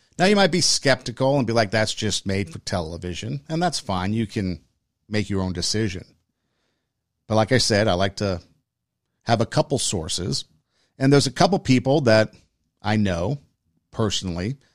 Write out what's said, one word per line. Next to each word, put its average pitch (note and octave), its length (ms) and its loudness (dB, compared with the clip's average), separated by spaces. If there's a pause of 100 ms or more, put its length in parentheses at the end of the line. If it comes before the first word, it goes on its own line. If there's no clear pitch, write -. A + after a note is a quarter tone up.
(180)
Now, F3 80 2
you G#3 100 4
might G3 140 4
be F3+ 100 0
skeptical C3 760 0
and B2 80 0
be A2+ 80 0
like, A2 160 2
"That's A2 240 0
just - 320 -4
made G2 240 -2
for - 80 -12
television," F2+ 920 -6
and E3 140 -2
that's F3 180 -2
fine. F#2 320 -2
You A2+ 140 -2
can F#2 340 -4 (480)
make G#2 220 -2
your G2 100 -2
own F#2 140 -2
decision. F#2 500 -4 (1200)
But G#2+ 100 0
like A2 140 2
I B2+ 80 6
said, A2 300 2
I F#2 60 2
like G2 220 -2
to F#2+ 260 -4 (800)
have A#2 180 2
a A2+ 60 0
couple D3+ 320 -2
sources, - 680 -6 (540)
and C3+ 120 2
there's C#3 160 6
a C3+ 40 -4
couple F3 280 2
people C3+ 440 2
that A2 320 4 (480)
I G#2+ 140 0
know G2+ 420 -2 (520)
personally G2 680 -4 (160)